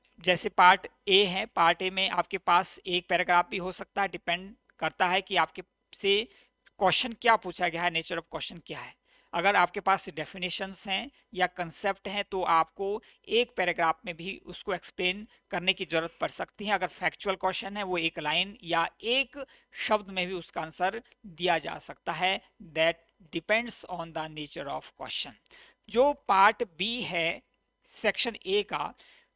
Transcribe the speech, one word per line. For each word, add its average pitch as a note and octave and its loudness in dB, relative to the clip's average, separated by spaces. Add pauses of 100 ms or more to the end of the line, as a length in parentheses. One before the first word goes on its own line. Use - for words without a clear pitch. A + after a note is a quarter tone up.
(220)
जैसे F3+ 2
पार्ट F#3 8 (200)
ए G3 6
है, F#3 -2
पार्ट F3 2
ए F#3 -2
में F#3+ -2
आपके F3+ -2
पास F3+ 2
एक F3+ -2
पैराग्राफ F3 4
भी G#3+ -6
हो F#3 -4
सकता - -6
है, G3 0
डिपेंड F3+ -6 (240)
करता D#3+ 0
है F#3 2
कि F#3 -6
आपके E3+ 0 (340)
से G3+ 2 (560)
क्वेश्चन G#3 2
क्या A3+ 4
पूछा F3+ -2
गया E3+ -4
है, F3 0
nature E3 -4
of E3 -6 (100)
question - -12
क्या C#3+ -12
है। - -16 (400)
अगर F#3 2
आपके F#3 2
पास F#3+ 0
डेफिनेशंस F3+ -8
हैं G#3 -6 (220)
या F3+ 2
कॉन्सेप्ट F#3 -4
हैं G3+ -4
तो F#3+ -6
आपको G3 0 (260)
एक A#3+ 0
पैराग्राफ E3+ 0
में F3 -8
भी F3+ -12
उसको F#3 -8
एक्सप्लेन F#3 -4 (240)
करने F#3 0
की F#3+ -10
ज़रूरत E3 -4
पड़ D#3 -2
सकती - -10
है। G#3 -2
अगर F#3+ 0
फैक्चुअल - -4
क्वेश्चन G3 -6
है G#3 -6
वो F#3 -2
एक E3 -4
लाइन E3+ -2
या E3 0 (140)
एक C4 -4 (420)
शब्द G#3 0
में F#3 -4
भी F#3+ -8
उसका E3+ -8
आंसर F3+ -4 (240)
दिया E3+ 0
जा D#3+ -8
सकता - -10
है, F3+ -2 (220)
that D#3+ 0 (400)
depends A3 -2
on E3 -8
the D#3 -6
nature D3+ -10
of C#3+ -8 (160)
question। C3+ -8 (580)
जो C#4 4
पार्ट G#3 4 (140)
बी A#3 -4
है E3+ -2 (480)
सेक्शन A3 -2 (100)
ए G3+ 0
का, D3+ -6 (420)